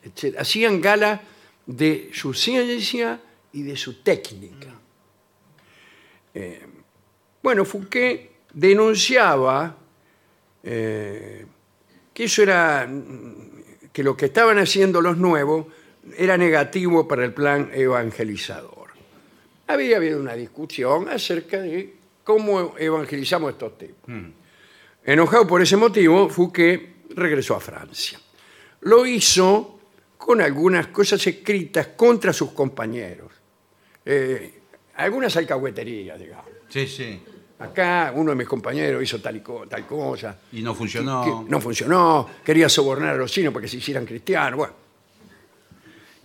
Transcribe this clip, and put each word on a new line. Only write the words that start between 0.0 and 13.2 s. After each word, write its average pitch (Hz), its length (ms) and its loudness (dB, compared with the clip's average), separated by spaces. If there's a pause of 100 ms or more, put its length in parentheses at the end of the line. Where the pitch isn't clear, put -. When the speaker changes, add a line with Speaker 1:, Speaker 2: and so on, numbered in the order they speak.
Speaker 1:
etcétera. - 400 -8
Hacían 214 360 0
gala 208 420 2 (440)
de 147 480 -2
su 135 220 -8
ciencia 240 840 -2 (320)
y 143 120 -10
de 143 120 -10
su 120 280 -10
técnica. 135 640 -4 (1600)
Eh, 90 280 -14 (840)
bueno, 214 220 2
Fouquet 240 680 -4 (220)
denunciaba, 175 1200 4 (880)
eh, 107 840 -8 (680)
que 233 100 -8
eso 214 200 2
era, 165 440 4 (1040)